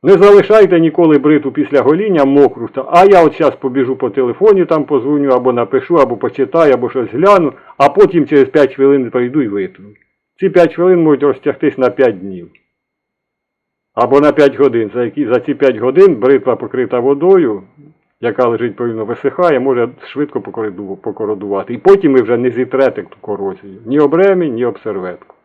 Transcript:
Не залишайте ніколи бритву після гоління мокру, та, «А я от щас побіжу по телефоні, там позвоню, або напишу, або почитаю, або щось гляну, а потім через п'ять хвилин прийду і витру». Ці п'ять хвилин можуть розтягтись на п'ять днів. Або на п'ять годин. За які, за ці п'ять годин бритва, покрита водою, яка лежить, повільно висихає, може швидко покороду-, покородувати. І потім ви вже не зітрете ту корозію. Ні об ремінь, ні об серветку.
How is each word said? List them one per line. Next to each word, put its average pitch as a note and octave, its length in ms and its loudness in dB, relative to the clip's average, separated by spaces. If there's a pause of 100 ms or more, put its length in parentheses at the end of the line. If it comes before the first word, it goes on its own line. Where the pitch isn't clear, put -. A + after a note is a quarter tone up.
Не D#3+ 100 4
залишайте G3 680 6
ніколи D#3 380 2
бритву C#3+ 340 0
після C#3+ 280 -2
гоління D#3+ 440 0
мокру, C3+ 440 0
та, - 200 -10
«А F3 160 4
я F#3+ 200 6
от D3+ 100 0
щас D3 220 -2
побіжу C3 400 -4
по B2+ 140 -4
телефоні, E3+ 540 0
там D3+ 200 -2
позвоню, C#3+ 460 -2
або B2+ 220 0
напишу, B2+ 440 -2
або B2 200 0
почитаю, C3+ 580 0
або F3 160 -4
щось A#2 200 -6
гляну, E3+ 420 0 (260)
а C#3+ 100 4
потім F3 380 2
через C#3 220 2
п'ять C#3+ 260 0
хвилин C3+ 360 0
прийду B2+ 320 -2
і A#2 60 -4
витру». G2 360 -8 (520)
Ці F#3+ 140 -2
п'ять E3+ 240 2
хвилин F3 280 2
можуть D3 200 2
розтягтись C#3 560 -2
на B2+ 120 0
п'ять A#2+ 300 0
днів. F2+ 300 -16 (1400)
Або B2 260 2
на D3 120 2
п'ять C#3+ 240 2
годин. A#2 380 0
За B2 100 -4
які, B2 220 -6
за A2+ 140 0
ці D3 140 -6
п'ять C#3 220 0
годин C#3+ 400 2
бритва, B2+ 400 0
покрита B2 440 -6
водою, C#3+ 600 0 (580)
яка A#2+ 280 -2
лежить, A#2 280 -4
повільно A2+ 280 -6
висихає, C3+ 560 -2
може B2 280 -2 (180)
швидко C#3+ 340 -8
покороду-, G2 560 -12
покородувати. G2+ 800 -8
І B2 40 -12
потім G3 340 2
ви B2+ 100 4
вже A2+ 140 -2
не B2 140 -2
зітрете B2+ 520 -4
ту - 180 -18
корозію. G2 680 -12
Ні C3+ 140 -2
об D3 140 0
ремінь, F3+ 400 0
ні A#2+ 100 -4
об A2+ 140 -6
серветку. F#2 560 -12 (100)